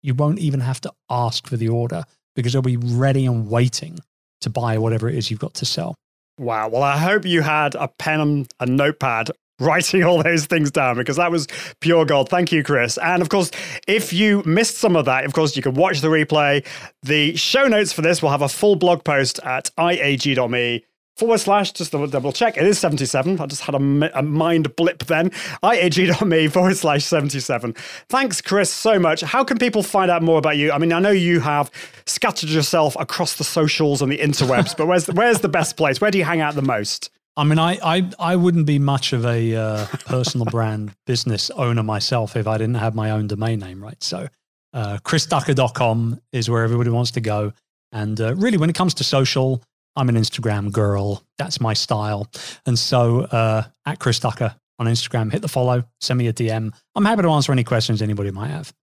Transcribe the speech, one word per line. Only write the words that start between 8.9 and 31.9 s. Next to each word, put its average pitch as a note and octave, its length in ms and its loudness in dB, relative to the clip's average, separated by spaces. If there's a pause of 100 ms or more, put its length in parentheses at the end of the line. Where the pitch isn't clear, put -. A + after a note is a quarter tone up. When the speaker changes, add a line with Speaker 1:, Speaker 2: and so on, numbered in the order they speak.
Speaker 2:
writing D#3 420 2
all E3+ 180 4
those D#3+ 260 2
things D3+ 260 0
down, B2+ 240 2
because B2+ 200 -2
that F3 140 2
was D#3+ 160 0 (340)
pure E3 240 4
gold. D3 240 2
Thank F3 220 2
you, D3+ 140 2
Chris. B2 340 0
And F3+ 240 0
of E3 60 -2
course, F#3+ 240 0 (340)
if G#3 260 0
you G3+ 320 4
missed G3+ 340 0
some F#3+ 180 4
of D3 80 2
that, C3 200 0
of C#3+ 80 -4
course, D#3 220 0
you C3+ 80 -4
can C3 120 -2
watch E3 260 2
the D#3+ 80 0
replay. D3 580 2 (380)
The D3+ 320 2
show C4+ 320 2
notes G#3+ 240 2
for D#3+ 100 -4
this E3 180 2
will D3+ 100 2
have C#3 120 0
a C#3 60 0
full G3 260 2
blog F3 300 2
post C#3 400 0
at B2+ 340 -6
I E3 140 2
A C#3+ 240 0
G C3+ 180 0
dot B2 160 0
me, A#2+ 340 -2 (320)
forward A3+ 220 2
slash, G3 320 2
just - 220 -8
double, C#3+ 160 -2
double C3+ 240 -2
check, A3+ 240 0
it E3 100 2
is G3+ 140 4
seventy-seven. D3+ 600 0
I D3 60 -6
just C#3 160 -10
had C#3+ 140 -4
a - 20 0
mi-, C#3+ 340 2
a C3+ 120 -2
mind D#3+ 500 0
blip E3+ 300 0
then. E3+ 260 2 (320)
I A3 140 4
A F3+ 120 2
G F3 180 2
dot E3 200 2
me D#3+ 220 4
forward F#3 280 4
slash D3 280 0
seventy-seven. C3+ 680 -2 (340)
Thanks, B3+ 320 0
Chris, - 320 0
so A3 260 2
much. E3 220 2
How B3 240 0
can A#3 140 -2
people A3 260 0
find F#3+ 260 2
out E3+ 140 2
more E3 140 6
about D3+ 180 2
you? D3 160 2
I C#3+ 60 0
mean, E3 140 2
I E3+ 60 2
know G3+ 140 4
you F3 260 4
have D3 320 0 (360)